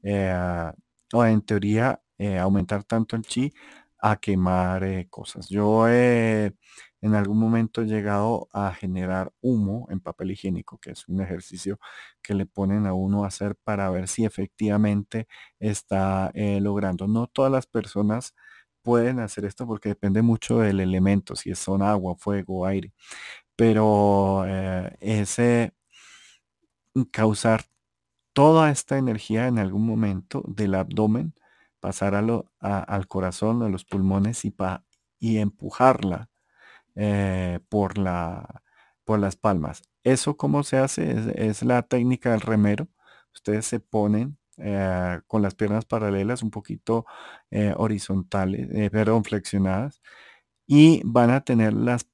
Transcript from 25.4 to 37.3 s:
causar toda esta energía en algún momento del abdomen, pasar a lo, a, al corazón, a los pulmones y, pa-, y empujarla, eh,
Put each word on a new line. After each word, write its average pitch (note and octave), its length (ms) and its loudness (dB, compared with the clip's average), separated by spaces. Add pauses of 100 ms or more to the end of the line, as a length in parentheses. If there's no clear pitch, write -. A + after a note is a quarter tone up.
causar A2 540 2 (680)
toda D#3 380 8
esta C#3 280 -2
energía A2+ 500 -2
en A#2+ 100 0
algún G2+ 280 0
momento A2 600 -2
del G2+ 280 -2
abdomen, G#2+ 600 0 (460)
pasar G2 340 -2
a G2+ 80 0
lo, A2+ 280 -2 (100)
a, G2 200 -2
al G2 280 -4
corazón, G#2+ 540 -2
a A2 60 -2
los F#2 160 -4
pulmones G2 600 0
y, G#2 60 -4
pa-, F#2 340 -6 (340)
y A2+ 200 0
empujarla, G#2 920 0 (680)
eh, F#2+ 720 -2